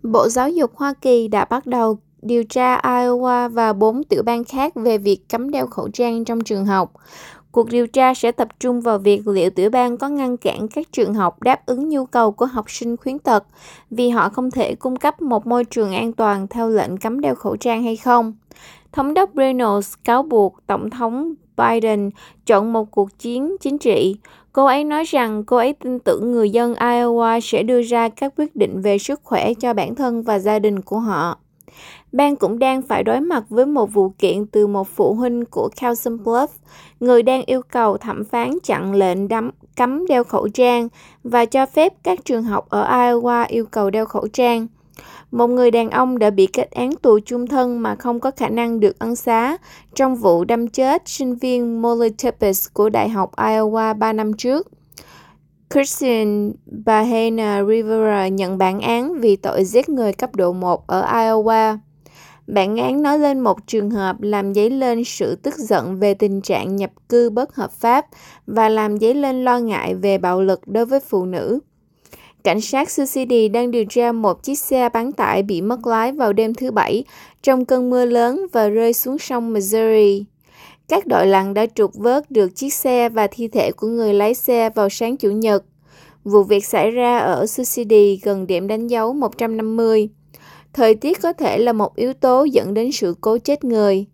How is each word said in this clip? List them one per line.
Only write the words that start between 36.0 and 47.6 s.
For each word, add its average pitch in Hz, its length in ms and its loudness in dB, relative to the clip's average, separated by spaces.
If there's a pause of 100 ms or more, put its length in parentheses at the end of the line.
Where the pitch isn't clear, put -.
Bluff, 233 340 -2 (520)
người 240 240 6
đang 254 220 2
yêu 254 160 -2
cầu 226 360 0
thẩm 208 280 -8
phán 247 380 -4
chặn 196 300 -4
lệnh 196 340 0
đắm-, 226 240 -4 (240)
cấm 269 320 -2
đeo 254 160 2
khẩu - 240 -2
trang 240 420 2 (340)
và 233 220 2
cho 269 200 0
phép 311 280 2 (100)
các 370 220 -4
trường 233 180 -2
học 214 260 -4
ở 208 180 -2
Iowa 240 640 2
yêu 226 160 -2
cầu 208 240 -2
đeo 220 160 -2
khẩu 214 220 -6
trang. 233 400 0 (640)
Một 240 160 2
người 247 240 4
đàn 226 180 2
ông 254 300 0
đã 208 100 4
bị 190 180 4
kết - 240 -4
án 247 200 -4 (100)
tù 214 240 6
chung 240 220 -6
thân 247 340 0